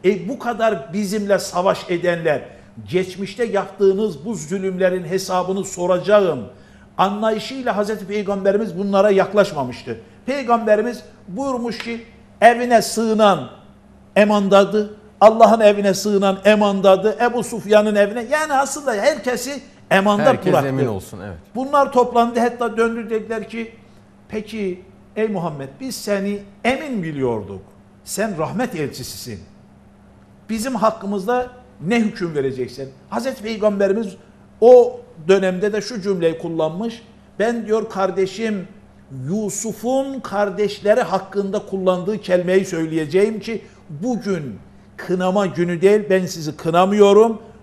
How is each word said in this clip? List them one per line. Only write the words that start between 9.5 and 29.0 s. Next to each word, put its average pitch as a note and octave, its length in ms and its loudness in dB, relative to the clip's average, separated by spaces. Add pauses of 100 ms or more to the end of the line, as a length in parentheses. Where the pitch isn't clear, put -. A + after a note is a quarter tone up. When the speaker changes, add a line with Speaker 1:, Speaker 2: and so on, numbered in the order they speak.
Speaker 1:
Peygamberimiz A3+ 760 0 (260)
buyurmuş A#3+ 500 -6
ki A#3 220 -8 (400)
evine A#3+ 420 6
sığınan G#3 680 2 (640)
emandadır, G#3 760 4 (300)
Allah'ın A3 400 8
evine G3+ 340 4
sığınan G3 500 0
emandadır, G3+ 760 4
Ebu A#3+ 240 0
Sufyan'ın G#3+ 500 2
evine, G#3 360 0
yani D#4 220 0
aslında C#4 400 -2
herkesi B3 680 -2 (300)
emanda G3+ 340 2
Speaker 2:
Herkes F#3 280 4
Speaker 1:
bıraktı. C#3 160 2
Speaker 2:
emin C3 180 0
olsun, G#2 380 -8
evet. F#2 140 -12 (160)
Speaker 1:
Bunlar C4+ 380 0
toplandı, A#3 480 2
hatta A#3+ 360 -2
döndü A3+ 340 -2
dediler A3 380 -6
ki, A3+ 240 -12 (560)
"Peki G#3 540 -8 (340)
ey A3 120 -2
Muhammed, D#3+ 400 -6 (120)
biz C4 160 -8
seni G3+ 420 -4 (260)
emin C4 380 -2
biliyorduk. A#2 600 -4 (420)
Sen G3+ 340 -6
rahmet D#3+ 360 -4
elçisisin. A#2+ 680 -10 (1080)